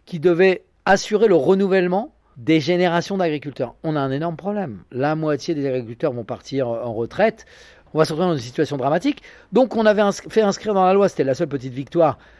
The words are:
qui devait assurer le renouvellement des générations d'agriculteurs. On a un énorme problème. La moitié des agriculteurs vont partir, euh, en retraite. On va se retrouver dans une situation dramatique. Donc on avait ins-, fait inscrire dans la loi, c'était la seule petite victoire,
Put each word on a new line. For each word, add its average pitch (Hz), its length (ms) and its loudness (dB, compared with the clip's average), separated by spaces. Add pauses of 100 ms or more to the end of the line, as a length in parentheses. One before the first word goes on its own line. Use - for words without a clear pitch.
qui 170 120 -10
devait 180 460 2 (220)
assurer 202 420 2
le 180 80 6
renouvellement 190 800 2 (220)
des 151 240 2
générations 175 560 0
d'agriculteurs. 147 580 -4 (100)
On 160 100 -2
a 147 60 -2
un 135 100 -2
énorme 156 260 -4
problème. 175 540 -8
La 139 240 -2
moitié 156 400 -2
des 143 140 -4
agriculteurs 127 440 -4
vont 120 120 -8
partir, 127 440 -6
euh, 117 140 -4
en 117 120 -6
retraite. 185 500 -2 (500)
On 151 40 0
va 156 60 4
se 156 80 -2
retrouver 175 180 0
dans 156 60 0
une 120 60 -6
situation 143 340 -4
dramatique. 156 460 -2 (300)
Donc 226 240 2
on 220 100 2
avait 208 160 4
ins-, 202 100 2
fait - 300 -2
inscrire 202 320 0
dans 185 100 4
la 185 80 4
loi, 196 160 4
c'était - 160 -2
la 131 100 0
seule 160 140 -2
petite 131 240 -8
victoire, 143 460 0 (220)